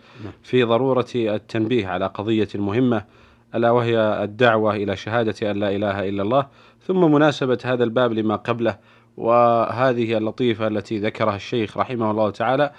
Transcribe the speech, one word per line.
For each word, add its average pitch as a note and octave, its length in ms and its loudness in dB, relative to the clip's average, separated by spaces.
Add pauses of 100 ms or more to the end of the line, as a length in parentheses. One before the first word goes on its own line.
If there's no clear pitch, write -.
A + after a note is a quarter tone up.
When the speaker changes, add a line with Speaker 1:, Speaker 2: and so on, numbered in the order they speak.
(240)
Speaker 1:
نعم. F#2+ 80 -14 (100)
Speaker 2:
في B2+ 200 2
ضرورة A#2+ 520 2
التنبيه A2 720 -2
على F#2 200 -2
قضية G#2+ 480 -2
مهمة، G#2 500 0 (500)
ألا A#2 160 2
وهي A#2 280 2
الدعوة G#2+ 760 2
إلى G2+ 220 -2
شهادة G#2+ 540 -2
أن G2 60 -4
لا G2+ 200 0
إله G2 320 -2
إلا G2+ 140 -4
الله، C3+ 240 0 (400)
ثم F3+ 260 4
مناسبة C#3+ 520 2
هذا B2 200 0
الباب A#2+ 280 2
لما G#2+ 240 0
قبله، A#2 420 -2 (380)
وهذه A#2 1000 2
اللطيفة A2 480 -2
التي G#2+ 320 -4
ذكرها G#2+ 380 -2
الشيخ G#2+ 400 -6
رحمه A2+ 340 -2
الله G#2+ 200 0
تعالى C3 480 -2